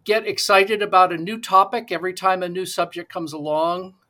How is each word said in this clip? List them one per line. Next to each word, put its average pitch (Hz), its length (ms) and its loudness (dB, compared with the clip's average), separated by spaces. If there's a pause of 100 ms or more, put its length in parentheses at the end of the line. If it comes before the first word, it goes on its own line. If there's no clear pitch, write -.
get 214 200 0
excited 202 560 2
about 185 300 4
a 170 60 -4
new 190 200 -6
topic 226 540 2
every 180 220 -4
time 185 280 -2
a 180 60 -2
new 180 180 -6
subject 170 460 -6
comes 165 220 -8
along. 165 640 -4 (140)